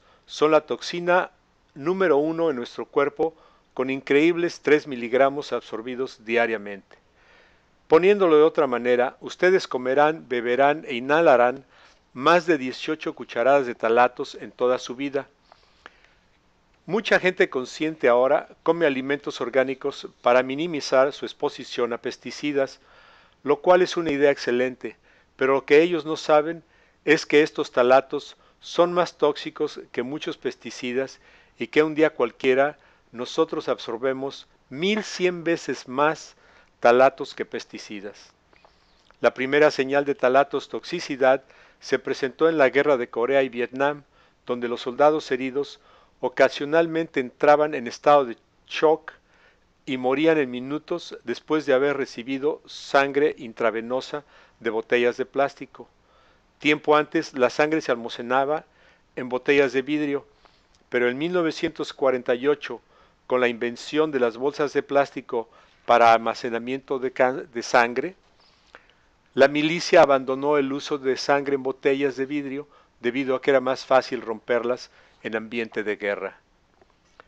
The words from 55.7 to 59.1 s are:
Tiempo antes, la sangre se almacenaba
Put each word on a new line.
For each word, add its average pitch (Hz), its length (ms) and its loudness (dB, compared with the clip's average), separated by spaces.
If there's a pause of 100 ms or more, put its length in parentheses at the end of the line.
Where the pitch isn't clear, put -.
Tiempo 151 380 2
antes, 151 360 -2
la 123 160 2
sangre 156 300 0
se 147 140 -2
almacenaba 127 720 -4 (500)